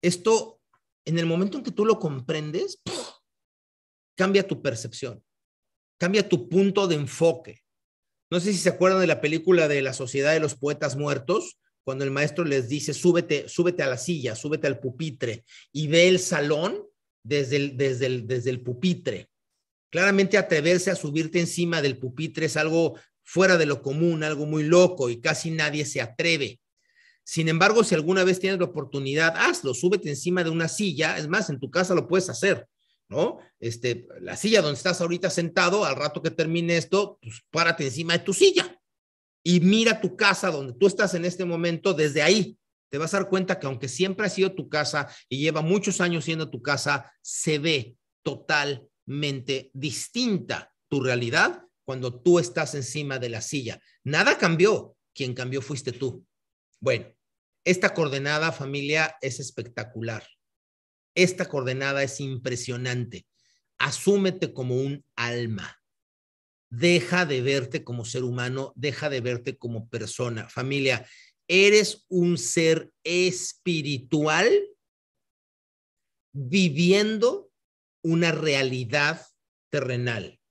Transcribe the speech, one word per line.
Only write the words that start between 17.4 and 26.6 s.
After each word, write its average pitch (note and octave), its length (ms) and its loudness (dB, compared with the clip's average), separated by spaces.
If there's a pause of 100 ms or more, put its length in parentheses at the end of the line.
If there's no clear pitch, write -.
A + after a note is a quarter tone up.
el, C#3 200 -2
desde C3+ 280 0
el, B2 220 -2
desde B2+ 240 -2
el B2 100 -4
pupitre. B2 680 -4 (640)
Claramente G3 460 4
atreverse F3+ 540 2
a F3+ 40 0
subirte D#3+ 440 -2
encima E3+ 420 0
del C3+ 160 0
pupitre D#3 480 -6
es D#3 100 -2
algo D#3+ 440 0 (240)
fuera F#3 340 4
de D#3+ 80 6
lo C#3 160 -2
común, D#3 420 0
algo D3+ 220 -2
muy D3+ 180 0
loco E3+ 460 6
y A#2 100 -4
casi D#3 320 0
nadie D3+ 340 -2
se C3+ 160 -4
atreve. C#3+ 580 -2 (640)